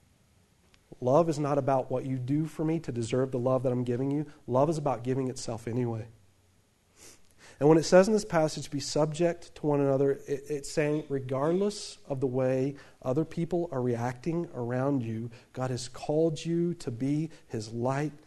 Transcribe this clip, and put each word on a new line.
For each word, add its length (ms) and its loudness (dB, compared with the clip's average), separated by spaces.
Love 300 4
is 80 -2
not 180 0
about 340 2
what 140 -4
you 140 -2
do 260 0
for 220 -4
me 140 0
to 120 -8
deserve 380 0
the 80 -2
love 240 2
that 100 2
I'm 120 0
giving 260 0
you. 160 -2
Love 220 4
is 80 0
about 280 -2
giving 240 0
itself 380 -8
anyway. 400 -2
And 80 6
when 100 10
it 60 0
says 220 8
in 60 2
this 140 2
passage, 440 0
"Be 100 -4
subject 760 0
to 120 -6
one 140 4
another," 320 4
it, 240 -4
it's 200 -6
saying 380 0
regardless 880 -2
of 140 -4
the 60 2
way 480 2
other 240 0
people 480 -4
are 80 -2
reacting 760 -2
around 480 0
you, 280 -6
God 160 -4
has 180 -6
called 560 0
you 300 0
to 160 -10
be 400 -2
His 260 -8
light 400 -2